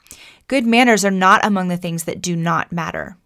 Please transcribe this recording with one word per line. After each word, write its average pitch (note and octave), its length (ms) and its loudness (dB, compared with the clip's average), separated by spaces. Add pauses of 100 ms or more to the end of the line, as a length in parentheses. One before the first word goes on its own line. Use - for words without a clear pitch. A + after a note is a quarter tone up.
(480)
Good C4 160 0
manners A#3 400 4
are G3+ 60 0
not F#3+ 340 4
among F#3+ 240 0
the F3 80 -2
things E3+ 280 -8
that F3+ 180 -10
do F3 140 -4
not E3 360 -2
matter. D#3+ 540 -8